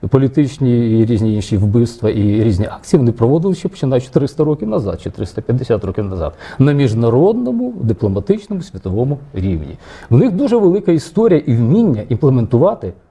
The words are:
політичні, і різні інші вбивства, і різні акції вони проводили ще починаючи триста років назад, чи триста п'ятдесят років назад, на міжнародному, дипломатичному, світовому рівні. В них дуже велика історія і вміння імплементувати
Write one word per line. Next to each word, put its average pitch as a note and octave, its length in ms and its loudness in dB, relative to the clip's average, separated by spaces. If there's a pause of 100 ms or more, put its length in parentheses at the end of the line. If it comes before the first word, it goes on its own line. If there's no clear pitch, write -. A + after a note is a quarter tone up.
політичні, B2+ 920 2
і A2+ 60 4
різні A2 300 0
інші G#2+ 220 -2
вбивства, G#2+ 520 0
і G#2 340 0
різні G#2 220 2
акції - 340 -2
вони A#2+ 120 2
проводили D#3+ 440 0
ще - 120 -8
починаючи C3 420 -2
триста D3 340 -2
років D3+ 240 -2
назад, D3 340 -4
чи - 80 -10
триста G2 320 -8
п'ятдесят A#2+ 440 -2
років G2 200 -4
назад, F2+ 280 -6 (260)
на C#3 120 4
міжнародному, C#3 1080 0
дипломатичному, A2+ 800 -2
світовому A2 560 -6 (160)
рівні. E2 440 -4 (320)
В A#2 80 4
них A#3 140 4
дуже A#3+ 260 0
велика G3 340 2
історія F3+ 540 2
і B2+ 100 0
вміння B2 540 2
імплементувати B2 840 0 (180)